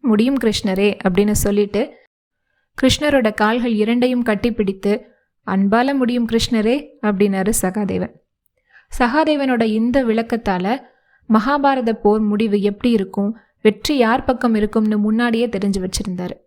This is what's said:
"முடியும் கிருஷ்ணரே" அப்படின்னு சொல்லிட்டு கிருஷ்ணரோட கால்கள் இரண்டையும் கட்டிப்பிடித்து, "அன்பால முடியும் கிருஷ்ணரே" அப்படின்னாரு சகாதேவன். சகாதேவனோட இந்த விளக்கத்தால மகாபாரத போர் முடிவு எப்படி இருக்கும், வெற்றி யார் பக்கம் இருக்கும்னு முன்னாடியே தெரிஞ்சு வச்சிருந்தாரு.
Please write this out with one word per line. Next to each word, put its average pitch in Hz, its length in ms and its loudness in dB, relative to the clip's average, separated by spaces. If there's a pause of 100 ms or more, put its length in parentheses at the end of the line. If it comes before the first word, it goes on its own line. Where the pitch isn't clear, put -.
"முடியும் 240 360 2
கிருஷ்ணரே" 202 640 0
அப்படின்னு 202 280 2
சொல்லிட்டு 202 640 0 (880)
கிருஷ்ணரோட 262 520 2
கால்கள் 233 400 0
இரண்டையும் 240 520 0
கட்டிப்பிடித்து, 208 760 -2 (440)
"அன்பால 208 500 2
முடியும் 247 320 0
கிருஷ்ணரே" 226 600 0 (140)
அப்படின்னாரு 196 600 0
சகாதேவன். 185 520 -4 (840)
சகாதேவனோட 269 640 2
இந்த 233 440 0
விளக்கத்தால 220 760 -2 (480)
மகாபாரத 262 600 2
போர் 214 280 2
முடிவு 208 420 0
எப்படி 202 300 0
இருக்கும், 202 460 -2 (240)
வெற்றி 220 360 0
யார் 240 260 2
பக்கம் 247 320 0
இருக்கும்னு 214 420 0
முன்னாடியே 226 500 0
தெரிஞ்சு 196 320 -2
வச்சிருந்தாரு. 180 520 -6 (160)